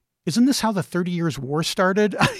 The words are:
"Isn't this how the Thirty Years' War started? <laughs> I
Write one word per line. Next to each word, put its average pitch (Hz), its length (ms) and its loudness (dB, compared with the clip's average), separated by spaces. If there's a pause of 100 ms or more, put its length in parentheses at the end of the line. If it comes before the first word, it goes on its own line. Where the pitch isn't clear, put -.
(260)
"Isn't 196 200 2
this 277 160 2
how 220 100 0
the 190 120 -2
Thirty 180 280 -4
Years' 170 280 -2
War 143 240 -4
started? 196 540 2
<laughs> - 20 -2
I - 80 4 (120)